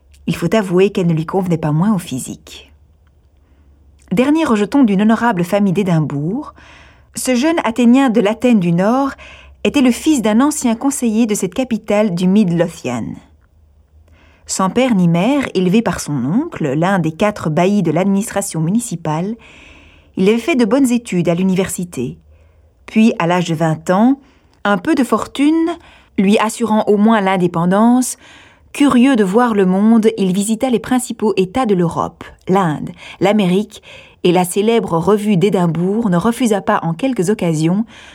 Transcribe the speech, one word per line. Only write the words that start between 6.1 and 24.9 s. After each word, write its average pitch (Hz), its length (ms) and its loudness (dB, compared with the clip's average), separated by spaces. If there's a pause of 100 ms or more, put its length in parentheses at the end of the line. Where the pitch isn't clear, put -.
ce 254 200 -2
jeune 320 300 0
Athénien 247 440 4
de 220 140 2
l'Athènes 226 380 2
du 175 120 0
Nord 240 380 0 (520)
était 254 200 0
le 254 80 4
fils 277 320 0
d'un 220 180 2
ancien 269 340 0
conseiller 233 520 0
de 208 80 -4
cette 196 200 -4
capitale 214 600 -2
du 180 120 -2
Mid 190 240 4
Lothian. 165 540 -4 (1400)
Sans 190 220 -2
père 233 260 0
ni 180 140 2
mère, 226 460 0
élevé 185 260 2
par 208 200 -4
son 143 260 -6
oncle, 160 480 -4
l'un 180 240 0
des 160 140 -2
quatre 208 360 -4
baillis 185 340 0
de 165 80 0
l'administration 196 680 -2
municipale, 175 760 -4 (840)
il 185 100 2
avait 226 80 4
fait 320 180 -2
de 240 120 2
bonnes 247 260 2
études 180 380 -2
à 170 40 0
l'université. 180 840 -4 (680)
Puis, 220 340 2
à 170 80 -2
l'âge 175 220 0
de 165 60 -2
vingt 160 340 -2
ans, 226 320 2 (440)
un 202 120 2
peu 320 180 -2